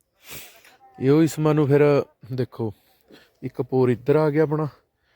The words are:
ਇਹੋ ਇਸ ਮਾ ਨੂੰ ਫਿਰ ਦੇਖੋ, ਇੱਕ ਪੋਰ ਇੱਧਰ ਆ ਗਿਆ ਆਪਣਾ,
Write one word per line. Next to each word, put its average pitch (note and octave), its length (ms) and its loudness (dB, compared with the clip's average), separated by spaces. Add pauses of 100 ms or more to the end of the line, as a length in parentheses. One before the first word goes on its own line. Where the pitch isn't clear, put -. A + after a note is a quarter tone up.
(1000)
ਇਹੋ C#3 220 2
ਇਸ D#3+ 160 -2
ਮਾ D#3 140 0
ਨੂੰ D3+ 160 0
ਫਿਰ C#3+ 360 2 (280)
ਦੇਖੋ, A#2+ 400 -8 (680)
ਇੱਕ C3+ 200 -10
ਪੋਰ B2+ 260 0
ਇੱਧਰ B2+ 280 0
ਆ D#3 140 0
ਗਿਆ D3 120 0
ਆਪਣਾ, D3+ 260 -4 (480)